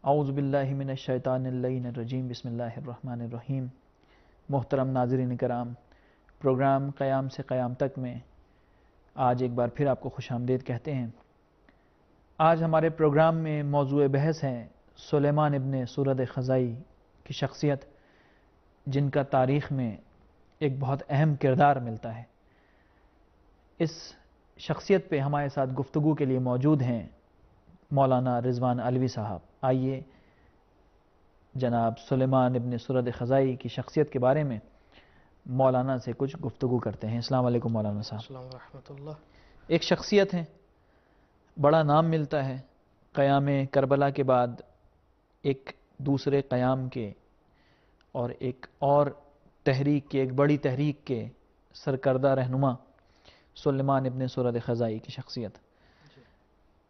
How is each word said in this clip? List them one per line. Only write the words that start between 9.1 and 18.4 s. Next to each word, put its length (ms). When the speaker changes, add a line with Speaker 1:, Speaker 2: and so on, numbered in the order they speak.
Speaker 1:
आज 280
एक 120
बार 140
फिर 180
आपको 220
खुशामदीद 540
कहते 280
हैं। 220
आज 240
हमारे 280
प्रोग्राम 460
में 280
मौजूए 440
बहस 340
है 260
सुलेमान 560
इब्ने 320
सूरद 400
ख़ज़ाई 400
की 100
शख्सियत, 500